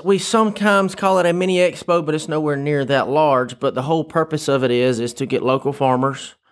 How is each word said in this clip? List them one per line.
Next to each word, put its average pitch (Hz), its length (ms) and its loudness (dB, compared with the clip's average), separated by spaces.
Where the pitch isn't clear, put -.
we 190 140 2
sometimes 202 760 0
call 190 240 0
it 175 80 2
a 170 60 2
mini 185 260 0
expo, 175 460 0
but 151 100 -2
it's 156 140 -6
nowhere 151 280 -2
near 143 280 -2
that 131 240 0
large. 135 500 2
But - 160 -2
the 127 80 -2
whole 156 220 0
purpose 160 440 -2
of 135 140 2
it 131 80 2
is, 123 300 2
is 120 140 -4
to 135 120 -4
get - 160 -2
local 135 300 0
farmers. 131 640 -2